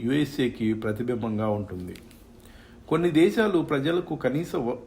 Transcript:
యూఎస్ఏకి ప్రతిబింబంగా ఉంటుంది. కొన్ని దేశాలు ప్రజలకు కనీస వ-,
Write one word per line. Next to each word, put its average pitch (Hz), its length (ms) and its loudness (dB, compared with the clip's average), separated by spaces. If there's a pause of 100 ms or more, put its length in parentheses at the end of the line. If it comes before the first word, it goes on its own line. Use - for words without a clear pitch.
యూఎస్ఏకి 127 680 0
ప్రతిబింబంగా 110 760 -2
ఉంటుంది. 90 480 -6 (920)
కొన్ని 170 220 2
దేశాలు 196 480 4
ప్రజలకు 151 580 0
కనీస 143 400 -2
వ-, 123 200 -2 (100)